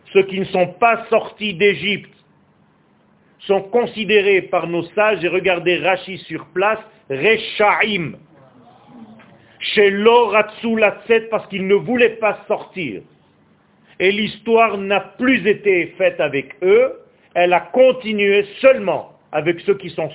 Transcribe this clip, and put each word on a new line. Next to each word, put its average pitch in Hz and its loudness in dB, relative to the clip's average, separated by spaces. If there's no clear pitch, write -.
Ceux 190 4
qui 190 -6
ne 190 -4
sont 180 -2
pas 226 0
sortis 214 -4
d'Égypte 185 -2
sont 196 0
considérés 202 0
par 175 -4
nos 170 -4
sages, 208 0
et 175 -2
regardez 175 -2
Rachi 185 -4
sur - -14
place, 214 -2
Rechaim. 196 -2
Shelo 214 2
Ratsu 214 -2
Latset, 220 0
parce 220 -6
qu'ils 190 -8
ne 190 4
voulaient 220 0
pas 208 -2
sortir. 147 -8
Et 180 2
l'histoire 214 0
n'a 196 -2
plus 226 -2
été 185 0
faite 180 0
avec 139 -4
eux, 226 2
elle 175 2
a 175 4
continué 208 2
seulement 202 2
avec 160 -2
ceux 196 0
qui 175 -14
sont 160 -6